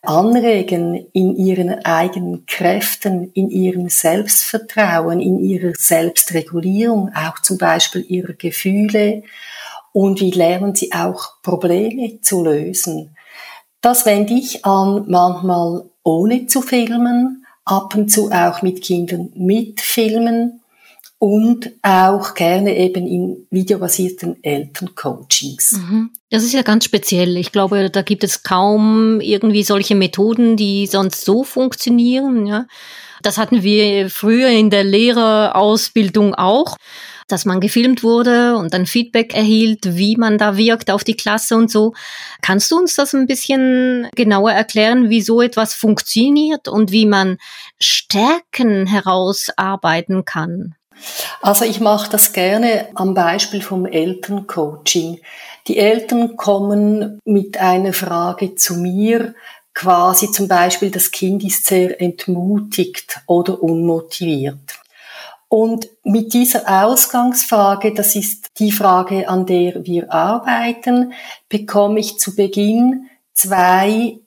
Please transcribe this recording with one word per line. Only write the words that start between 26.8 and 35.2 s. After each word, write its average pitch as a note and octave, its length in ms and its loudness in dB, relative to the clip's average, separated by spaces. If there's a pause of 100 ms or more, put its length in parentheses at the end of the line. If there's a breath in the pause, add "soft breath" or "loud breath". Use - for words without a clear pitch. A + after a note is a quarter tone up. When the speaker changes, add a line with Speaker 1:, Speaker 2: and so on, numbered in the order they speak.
Speaker 2:
speziell. F3+ 520 0
Ich F3 160 -4
glaube, G3 380 0
da G3 120 0
gibt G#3 220 -2
es - 180 -4
kaum G#3+ 760 2
irgendwie G#3 420 2
solche G3+ 320 0
Methoden, A3 640 2
die G3+ 320 0
sonst F#3+ 360 -2
so A3+ 200 2
funktionieren, B3 1040 0
ja. G#3+ 200 -4 (560 loud breath)
Das G3+ 160 -2
hatten A3 240 2
wir G3+ 480 2
früher A#3 380 2
in A3 220 6
der G3+ 120 4
Lehrerausbildung G#3+ 1500 2